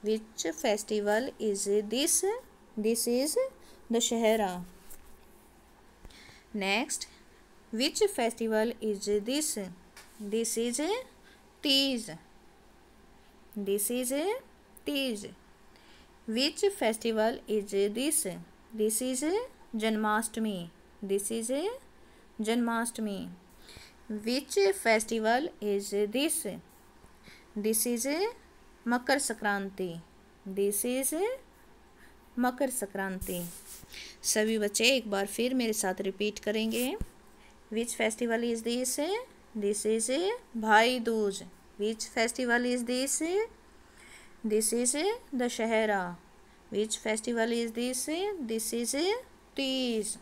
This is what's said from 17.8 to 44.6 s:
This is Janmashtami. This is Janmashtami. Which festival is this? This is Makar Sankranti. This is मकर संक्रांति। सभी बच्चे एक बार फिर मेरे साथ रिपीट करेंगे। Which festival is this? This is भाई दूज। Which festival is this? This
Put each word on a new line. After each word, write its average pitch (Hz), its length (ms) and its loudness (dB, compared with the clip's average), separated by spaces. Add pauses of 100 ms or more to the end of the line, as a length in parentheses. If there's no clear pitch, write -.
This 220 280 0
is 254 220 -2 (520)
Janmashtami. 214 960 0 (320)
This 196 300 0
is 226 200 -4 (880)
Janmashtami. 226 880 -2 (800)
Which 226 480 -2 (180)
festival 226 760 2 (120)
is 202 280 0
this? 214 560 0 (1120)
This 214 300 2
is 240 220 0 (800)
Makar 247 300 2
Sankranti. 196 840 -2 (460)
This 196 400 0
is 262 280 0 (1300)
मकर 247 300 0
संक्रांति। 190 720 -4 (840)
सभी 220 360 2
बच्चे 208 260 2 (100)
एक 226 160 0
बार 196 160 2
फिर 240 260 0
मेरे 240 200 2
साथ 190 280 0
रिपीट 202 380 -2
करेंगे। 226 560 0 (800)
Which 233 220 -2
festival 226 480 0
is 233 200 0
this? 247 360 -2 (560)
This 202 300 0
is 220 240 2 (480)
भाई 226 420 6
दूज। 220 440 0 (380)
Which 220 340 -2
festival 240 500 2
is 247 200 0
this? 254 360 0 (1200)
This 220 280 2